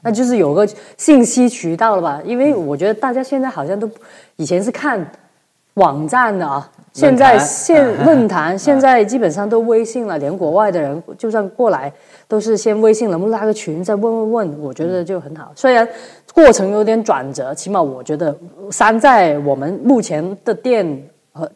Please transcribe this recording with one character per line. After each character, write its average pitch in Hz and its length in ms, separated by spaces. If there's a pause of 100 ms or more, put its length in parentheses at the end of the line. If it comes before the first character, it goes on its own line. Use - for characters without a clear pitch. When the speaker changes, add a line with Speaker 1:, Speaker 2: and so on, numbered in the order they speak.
Speaker 1:
那 226 100
就 226 140
是 247 140
有 147 160
个 202 120 (300)
信 285 260
息 247 240
渠 170 300
道 220 200
了 180 40
吧？ 156 240
因 240 140
为 277 160
我 156 200
觉 156 120
得 214 80
大 254 180
家 262 100
现 262 180
在 262 60
好 151 200
像 190 120
都， 214 120 (460)
以 160 100
前 175 160
是 220 80
看 233 360 (680)
网 156 340
站 226 300
的 160 100
啊， 139 180 (320)
Speaker 2:
论 269 160
坛。 - 0
Speaker 1:
现 - 0
在 254 240
现-， 294 460 (160)
Speaker 2:
嗯。 - 60
Speaker 1:
论 277 200
坛， 175 280
Speaker 2:
嗯。 196 40
Speaker 1:
现 277 220
在 254 240
基 226 140
本 202 120
上 202 160
都 226 140
微 226 240
信 226 220
了， 180 100
连 143 180
国 175 180
外 202 200
的 170 80
人 147 220 (160)
就 226 120
算 208 200
过 233 180
来 143 240 (340)
都 214 140
是 220 160
先 214 240
微 220 120
信 220 180
能 170 100
不 196 80
能 220 100
拉 202 60
个 214 80
群， 170 300
再 208 120
问 202 80
问 226 300
问， 170 280
我 139 120
觉 151 140
得 180 180
就 180 160
很 143 160
好。 151 140
Speaker 2:
嗯。 - 40
Speaker 1:
虽 254 180
然 233 140 (460)
过 302 200
程 196 180
有 208 120
点 220 200
转 139 300
折， 135 220
起 - 160
码 196 100
我 135 220
觉 151 140
得 151 200 (340)
山 220 280
寨 202 420
我 143 140
们 143 300
目 240 160
前 175 440
的 226 100
店 180 540 (240)
和 156 240